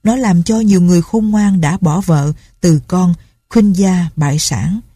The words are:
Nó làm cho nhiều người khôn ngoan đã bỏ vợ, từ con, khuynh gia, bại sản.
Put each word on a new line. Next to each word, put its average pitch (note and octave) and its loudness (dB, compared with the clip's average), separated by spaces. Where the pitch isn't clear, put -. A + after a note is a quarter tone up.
Nó A3+ 0
làm F#3+ 0
cho A3 -2
nhiều G3+ 2
người F3 2
khôn G#3+ -4
ngoan G3+ 0
đã D#3+ -2
bỏ E3 0
vợ, D3+ 0
từ D#3+ 2
con, F3+ 0
khuynh G#3 2
gia, F3+ 0
bại D3 -2
sản. D#3 -4